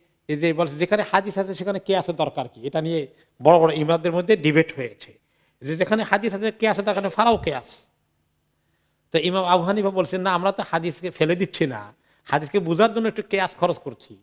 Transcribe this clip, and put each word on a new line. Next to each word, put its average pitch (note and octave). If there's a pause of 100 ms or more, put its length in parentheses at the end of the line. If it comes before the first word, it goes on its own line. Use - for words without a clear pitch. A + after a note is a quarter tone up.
(280)
এই D3+
যে E3
বলছে D3+
যেখানে F#3
হাদিস G3
আছে F#3+
সেখানে F#3
কেয়াসের F#3
দরকার C#3+
কি, A2+
এটা D#3
নিয়ে D#3+ (340)
বড় D#3+
বড় D#3+
ইমামদের D#3+
মধ্যে F3
ডিবেট D3+
হয়েছে - (420)
যে C#3+
যেখানে F#3+
হাদিস G3+
আছে G#3
কেয়াস A3
আছে, G3+
এখানে G3
ফারাও A3
কেয়াস। - (1200)
তো E3
ইমাম F3+
আবু F3+
হানিফা G3
বলছেন, F#3
"না, F#3+
আমরা F#3
তো G3
হাদিসকে E3
ফেলে E3
দিচ্ছি F3
না, G#2+ (320)
হাদিসকে D3+
বোঝার F3+
জন্য A3
একটু A3
কেয়াস G3
খরচ D3+
করছি A2+